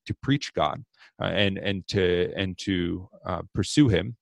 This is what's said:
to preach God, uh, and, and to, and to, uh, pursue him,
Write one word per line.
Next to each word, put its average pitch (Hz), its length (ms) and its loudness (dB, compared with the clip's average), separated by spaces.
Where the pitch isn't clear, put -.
to - 160 -4
preach 139 320 -2
God, 80 300 0
uh, 98 60 0
and, 98 320 2
and 95 280 -4
to, 90 480 2
and 92 240 -4
to, 90 500 -2
uh, 87 180 -4
pursue 139 320 4
him, 107 360 0